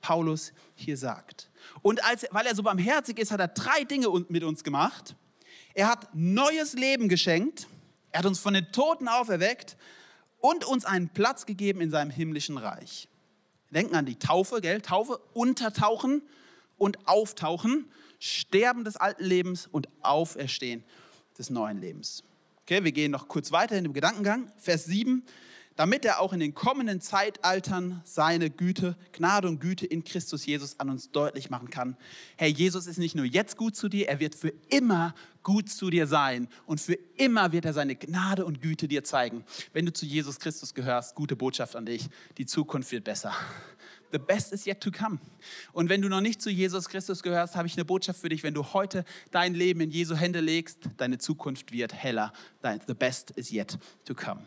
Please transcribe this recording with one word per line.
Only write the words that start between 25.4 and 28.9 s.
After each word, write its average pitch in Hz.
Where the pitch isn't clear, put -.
damit 214
er 208
auch 185
in 185
den 151
kommenden 226
Zeitaltern 185
seine 165
Güte, 180